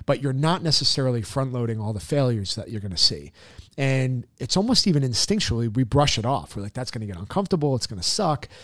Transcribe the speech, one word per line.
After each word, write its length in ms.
But 120
you're 140
not 300
necessarily 580
front 320
loading 260
all 140
the 60
failures 560
that 160
you're 100
gonna 160
see. 340
And 480
it's 180
almost 300
even 160
instinctually, 680
we 120
brush 340
it 80
off. 300
We're 80
like, 100
"That's 160
gonna 160
get 100
uncomfortable. 600
It's 100
gonna 160
suck. 460